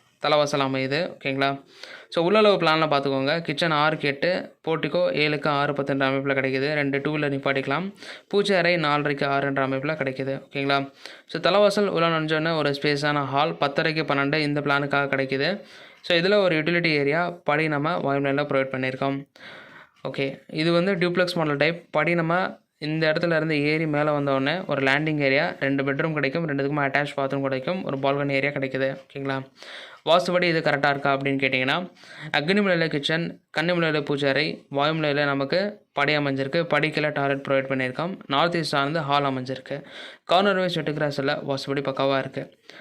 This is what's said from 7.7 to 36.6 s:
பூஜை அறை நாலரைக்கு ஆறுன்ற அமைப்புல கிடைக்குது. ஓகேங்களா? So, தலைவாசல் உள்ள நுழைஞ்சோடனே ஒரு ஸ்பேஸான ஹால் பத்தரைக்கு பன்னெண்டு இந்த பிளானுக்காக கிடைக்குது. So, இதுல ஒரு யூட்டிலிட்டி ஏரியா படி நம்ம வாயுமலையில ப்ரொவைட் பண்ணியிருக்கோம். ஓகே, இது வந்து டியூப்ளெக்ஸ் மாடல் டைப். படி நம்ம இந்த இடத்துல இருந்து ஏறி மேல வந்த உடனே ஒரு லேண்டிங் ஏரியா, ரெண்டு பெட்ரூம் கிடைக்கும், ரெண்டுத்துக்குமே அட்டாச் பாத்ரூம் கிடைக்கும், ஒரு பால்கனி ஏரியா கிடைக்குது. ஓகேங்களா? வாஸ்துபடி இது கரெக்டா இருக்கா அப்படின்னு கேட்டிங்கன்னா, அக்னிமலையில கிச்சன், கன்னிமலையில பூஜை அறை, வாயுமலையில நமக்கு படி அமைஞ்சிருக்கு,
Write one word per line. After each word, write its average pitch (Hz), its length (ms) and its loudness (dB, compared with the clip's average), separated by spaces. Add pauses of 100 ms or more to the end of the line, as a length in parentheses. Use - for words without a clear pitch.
பூஜை 202 300 2
அறை 175 180 4
நாலரைக்கு 147 500 0
ஆறுன்ற 139 380 0
அமைப்புல 135 320 -2
கிடைக்குது. 135 540 -4
ஓகேங்களா? 139 420 0 (340)
So, 160 160 -6
தலைவாசல் 202 460 4
உள்ள 165 200 2
நுழைஞ்சோடனே 160 500 0
ஒரு 143 120 2
ஸ்பேஸான 143 560 0
ஹால் 143 280 0
பத்தரைக்கு 156 500 0
பன்னெண்டு 143 320 2
இந்த 147 260 0
பிளானுக்காக 143 460 0
கிடைக்குது. 139 540 -2 (400)
So, 175 160 2
இதுல 180 160 4
ஒரு 180 300 4
யூட்டிலிட்டி 170 240 0
ஏரியா 151 420 2
படி 156 380 0
நம்ம 156 300 0
வாயுமலையில 139 480 0
ப்ரொவைட் 135 260 0
பண்ணியிருக்கோம். 131 560 -4 (800)
ஓகே, 135 400 -6
இது 160 240 0
வந்து 175 240 2
டியூப்ளெக்ஸ் 175 400 0
மாடல் 156 220 0
டைப். 160 340 0
படி 156 240 0
நம்ம 175 440 0 (180)
இந்த 156 340 0
இடத்துல 165 240 0
இருந்து 156 280 0
ஏறி 156 240 0
மேல 151 240 0
வந்த 143 220 0
உடனே 139 340 0
ஒரு 139 140 -2
லேண்டிங் 147 360 2
ஏரியா, 143 420 2
ரெண்டு 139 240 0
பெட்ரூம் 151 300 -2
கிடைக்கும், 151 360 -2
ரெண்டுத்துக்குமே 139 320 -2
அட்டாச் 143 360 0
பாத்ரூம் 139 240 -2
கிடைக்கும், 139 420 -4
ஒரு - 140 -4
பால்கனி 139 320 0
ஏரியா 139 220 0
கிடைக்குது. 135 460 -4
ஓகேங்களா? 135 540 -8 (540)
வாஸ்துபடி 175 380 4
இது 165 160 2
கரெக்டா 147 300 2
இருக்கா 139 280 2
அப்படின்னு 139 200 -2
கேட்டிங்கன்னா, 135 540 0 (460)
அக்னிமலையில 175 500 2
கிச்சன், 160 540 -4 (160)
கன்னிமலையில 160 440 0
பூஜை 143 280 0
அறை, 143 420 -2
வாயுமலையில 147 540 0
நமக்கு 143 560 -2 (120)
படி 147 240 2
அமைஞ்சிருக்கு, 139 460 0